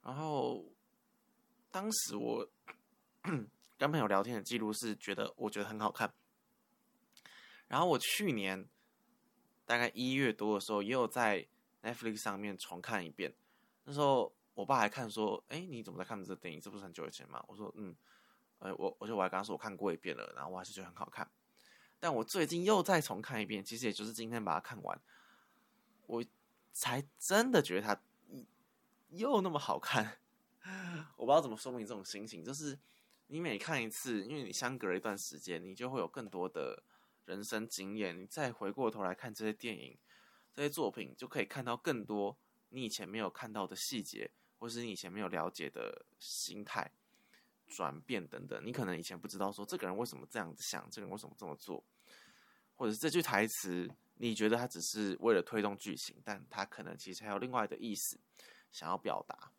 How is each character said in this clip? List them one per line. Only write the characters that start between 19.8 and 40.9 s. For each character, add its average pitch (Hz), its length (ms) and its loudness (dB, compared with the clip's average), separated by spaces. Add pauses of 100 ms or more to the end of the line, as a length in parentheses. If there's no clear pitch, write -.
一 82 40 -2
遍 80 200 -4
了， 50 180 -8
然 67 100 -6
后 82 60 -6
我 92 60 -6
还 92 80 -8
是 - 80 -12
觉 95 80 -10
得 92 60 -10
很 85 80 -16
好 - 160 -8
看。 - 180 -8 (720)
但 170 140 2
我 113 100 2
最 170 220 2
近 170 180 0
又 202 180 8
再 175 180 8
重 107 220 -4
看 117 180 -2
一 101 60 0
遍， 101 180 -4
其 117 120 -6
实 117 100 -2
也 107 60 4
就 104 120 -4
是 113 80 -4
今 113 180 -6
天 117 120 -2
把 90 120 2
它 82 60 4
看 110 220 -10
完， - 180 -4 (1040)
我 117 180 -2 (480)
才 139 320 0 (140)
真 226 320 6
的 196 120 10
觉 90 180 2
得 - 20 -6
它 104 180 2 (1120)
又 214 300 6
那 190 80 2
么 156 100 2
好 76 200 2
看。 110 400 2 (420)
<laughs> 175 560 -10
我 - 80 -4
不 - 20 2
知 131 80 8
道 160 60 12
怎 143 100 -2
么 110 60 -4
说 127 160 -6
明 117 140 -4
这 117 80 -6
种 98 100 -8
心 104 220 -6
情， 92 180 -10
就 127 100 -6
是 143 240 -6 (480)
你 151 140 -8
每 170 180 -2
看 147 240 0
一 110 60 -4
次， 110 360 -2
因 131 120 -6
为 143 60 -6
你 92 100 -8
相 127 260 -2
隔 104 100 -2
了 90 80 4
一 95 40 2
段 101 180 -2
时 - 200 -8
间， 87 240 -6
你 95 120 -12
就 120 160 -6
会 131 80 -2
有 92 80 2
更 110 220 -8
多 92 200 -2
的 65 340 -4 (420)
人 95 200 -6
生 107 240 -4
经 95 280 -6
验， 92 220 -2
你 95 80 -12
再 139 260 -2
回 101 180 -4
过 120 200 2
头 107 120 -6
来 92 120 2
看 113 180 -8
这 107 120 -6
些 107 80 2
电 110 240 -6
影、 64 200 -14 (560)
这 143 100 -4
些 147 60 2
作 143 220 2